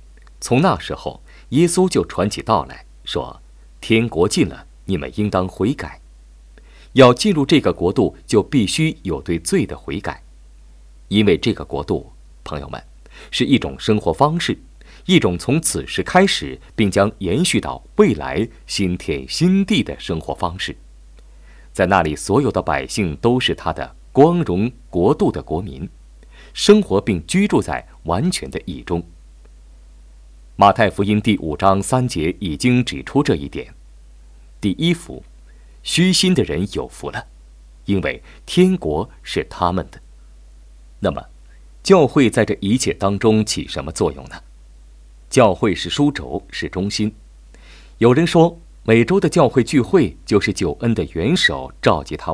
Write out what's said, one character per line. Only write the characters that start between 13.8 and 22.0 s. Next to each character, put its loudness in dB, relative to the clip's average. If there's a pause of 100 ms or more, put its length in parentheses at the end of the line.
活 -2
方 2
式， -4 (480)
一 4
种 0
从 -2
此 -6
时 -6
开 2
始， -4 (160)
并 2
将 2
延 -2
续 0
到 -8 (140)
未 6
来 -4 (180)
新 -4
天 -8
新 2
地 0
的 -12
生 -6
活 -8
方 -6
式。 -10 (960)
在 0
那 4